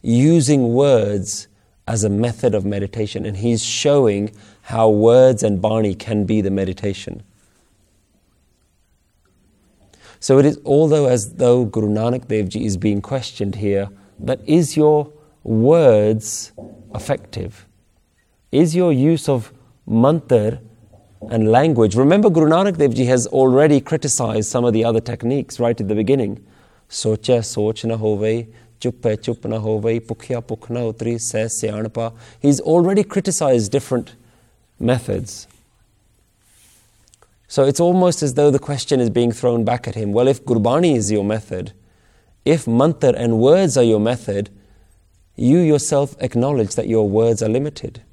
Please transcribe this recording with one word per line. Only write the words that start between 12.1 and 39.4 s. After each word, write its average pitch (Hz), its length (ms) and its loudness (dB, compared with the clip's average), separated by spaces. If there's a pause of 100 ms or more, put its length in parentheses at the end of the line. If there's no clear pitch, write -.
Dev 107 220 -4
Ji 110 160 -6
is 101 140 -4
being 101 240 -2
questioned 113 540 -8
here, 101 340 -4 (280)
that 123 300 -6
is 156 300 2
your 151 340 2 (320)
words 110 1080 2 (420)
effective? - 720 -10 (840)
Is 156 240 2
your 175 180 2
use 147 360 0
of 127 240 -4 (340)
mantra 120 760 2 (680)
and 110 200 2
language? 117 440 4
Remember, 165 360 4
Guru 156 180 4
Nanak 175 300 2
Dev 139 160 2
Ji 123 100 0
has 123 240 2
already 135 520 4
criticized 117 680 -4
some 120 160 -2
of 120 80 2
the 113 120 2
other 113 160 0
techniques 123 600 -6
right 117 200 -2
at 104 60 -6
the 104 80 -2
beginning. 110 500 -2 (440)
"Soche 110 560 -2
soch 107 400 -6
na 113 120 -4
hove, 107 500 -2 (340)
chuppe 117 420 -4
chup - 220 -8
na 110 160 -6
hove, 110 400 -4
pukhya 117 420 -10
pukh - 280 -14
na 120 100 -6
utri, 113 400 -6
seh 110 240 -6
syanpa." 113 680 -8 (280)
He's 139 200 2
already 175 440 2
criticized 135 680 -2
different 127 460 -4 (640)
methods. 117 680 -4 (2000)
So 139 160 0
it's 143 140 0
almost 180 460 2
as 131 100 -2
though 147 160 4
the 135 80 0
question 139 400 -4
is 120 100 0
being 120 220 0
thrown 117 340 -2